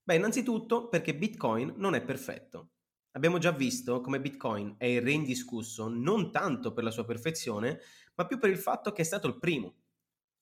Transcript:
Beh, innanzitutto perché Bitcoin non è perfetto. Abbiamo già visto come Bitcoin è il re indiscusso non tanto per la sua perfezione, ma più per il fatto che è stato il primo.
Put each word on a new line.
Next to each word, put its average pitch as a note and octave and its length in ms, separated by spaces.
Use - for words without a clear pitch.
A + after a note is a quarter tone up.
Beh, F3 140
innanzitutto A3+ 720
perché D#3+ 280
Bitcoin D3 640
non G3 160
è B2+ 80
perfetto. - 720
Abbiamo E3 260
già E3+ 140
visto B2+ 500
come C3+ 180
Bitcoin G#2+ 600
è B2 60
il B2 180
re B2+ 80
indiscusso A#2+ 760
non D3 440
tanto B2+ 420
per A#2 100
la A2+ 80
sua A2 140
perfezione, B2 760
ma F3 100
più B3+ 140
per G#3+ 100
il F#3+ 80
fatto - 340
che F3 120
è - 20
stato F3+ 220
il B2 100
primo. C#3+ 380